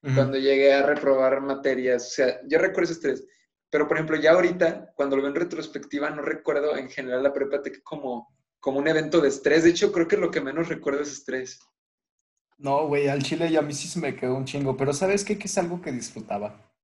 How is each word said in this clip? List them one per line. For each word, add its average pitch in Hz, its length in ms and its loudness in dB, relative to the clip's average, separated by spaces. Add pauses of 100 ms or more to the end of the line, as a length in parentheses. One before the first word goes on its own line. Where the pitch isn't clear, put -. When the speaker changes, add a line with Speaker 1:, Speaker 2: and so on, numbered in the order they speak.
Speaker 1:
Ujú. 139 100 -2
Speaker 2:
Cuando 135 240 2
llegué 135 360 6
a 139 120 4
reprobar 135 560 2
materias, 127 640 -2
o - 20 -14
sea, 127 380 0
yo 151 120 2
recuerdo 185 240 2
ese 170 100 -2
estrés. 139 320 -4 (440)
Pero, 147 180 2
por 160 100 0
ejemplo, 156 180 -2
ya 151 160 6
ahorita, 175 640 2
cuando 139 220 0
lo 139 60 2
veo 143 80 -2
en 147 40 -6
retrospectiva, 151 760 -6
no 147 100 -8
recuerdo 147 560 -2
en 127 120 -8
general 127 340 -4
la 139 100 2
prepa 139 280 -2
tech - 220 -12
como, 127 500 -10 (280)
como 135 180 -2
un 147 80 0
evento 160 320 2
de 143 80 4
estrés. 147 380 2
De 170 60 10
hecho, 196 200 2
creo 170 160 0
que 202 80 2
lo 180 160 0
que 160 80 -2
menos 143 300 -4
recuerdo 147 320 -4
es 147 100 -6
estrés. - 480 -10 (1000)
Speaker 1:
No, 143 300 0
güey, 143 220 2
al 139 140 0
chile 165 260 -2
y 160 80 2
a 151 40 4
mí 147 120 -4
sí - 160 -10
se 175 100 -6
me 143 160 -4
quedó 127 220 -2
un 135 80 -4
chingo. 135 320 -4
Pero 139 160 0
¿sabes 196 320 0
qué? 208 120 -2
Que 196 100 -12
es - 100 -4
algo 175 240 -4
que 151 100 -8
disfrutaba. 107 800 -10 (120)